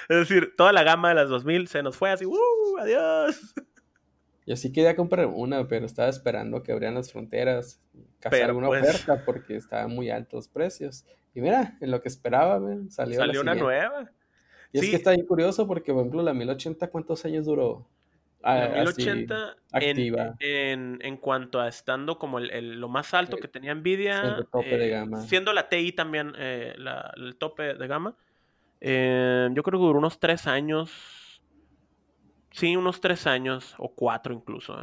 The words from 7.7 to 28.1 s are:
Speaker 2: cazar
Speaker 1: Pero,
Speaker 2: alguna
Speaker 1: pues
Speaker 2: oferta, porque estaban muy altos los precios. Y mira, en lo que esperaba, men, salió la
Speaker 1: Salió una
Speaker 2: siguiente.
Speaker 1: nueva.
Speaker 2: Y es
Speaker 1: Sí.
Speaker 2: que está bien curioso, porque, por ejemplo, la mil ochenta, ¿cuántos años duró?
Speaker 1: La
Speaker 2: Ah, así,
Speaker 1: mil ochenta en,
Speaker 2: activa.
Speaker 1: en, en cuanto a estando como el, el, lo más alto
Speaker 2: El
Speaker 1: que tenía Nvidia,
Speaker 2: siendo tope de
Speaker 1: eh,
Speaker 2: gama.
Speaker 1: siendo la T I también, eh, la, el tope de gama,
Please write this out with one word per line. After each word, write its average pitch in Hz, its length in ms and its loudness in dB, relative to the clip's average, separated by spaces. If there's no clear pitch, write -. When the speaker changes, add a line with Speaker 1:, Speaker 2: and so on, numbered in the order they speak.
Speaker 2:
cazar - 120 -6
Speaker 1:
Pero, 123 160 6
Speaker 2:
alguna 123 200 0
Speaker 1:
pues 135 160 2
Speaker 2:
oferta, 143 400 2
porque - 320 -4
estaban 113 360 -6
muy 120 180 -6
altos 113 240 -6
los 117 160 -10
precios. 147 560 -6
Y 123 80 -8
mira, 226 380 2
en 131 120 -4
lo 120 100 0
que 123 80 -6
esperaba, 151 500 2
men, 202 320 -6
salió 120 280 -4
la 127 80 2
Speaker 1:
Salió 135 140 0
una 160 120 0
Speaker 2:
siguiente. 151 100 -2
Speaker 1:
nueva. 208 480 -2
Speaker 2:
Y 139 60 0
es 147 60 2
Speaker 1:
Sí. 208 60 0
Speaker 2:
que 175 60 4
está 185 140 4
bien 175 140 4
curioso, 185 400 2
porque, 165 280 -2
por 131 80 2
ejemplo, 143 220 -2
la 156 100 2
mil 120 160 -2
ochenta, 160 400 -6
¿cuántos 160 340 -6
años 156 220 -4
duró? 123 420 -2
Speaker 1:
La - 100 0
Speaker 2:
Ah, 123 140 4
así, 117 140 0
Speaker 1:
mil - 80 2
ochenta 123 680 -4
en, 143 180 2
Speaker 2:
activa. 117 480 -2
Speaker 1:
en, 135 600 -4
en 135 160 -10
cuanto 131 440 -4
a 120 60 -2
estando 135 500 -6
como 135 220 -6
el, 120 100 -6
el, 117 320 -10
lo 120 80 -8
más 139 240 -6
alto 180 240 0
Speaker 2:
El - 40 -10
Speaker 1:
que - 60 -12
tenía 135 260 -8
Nvidia, 190 480 -2
Speaker 2:
siendo 123 240 -2
tope 123 320 -2
de 117 100 2
Speaker 1:
eh, - 20 0
Speaker 2:
gama. 110 320 -4
Speaker 1:
siendo 185 320 0
la 180 160 0
T 175 100 2
I 175 140 -2
también, 156 440 -4
eh, 127 400 -8
la, 131 380 -12
el 127 220 -14
tope 151 380 -6
de 127 120 -10
gama, 165 300 -4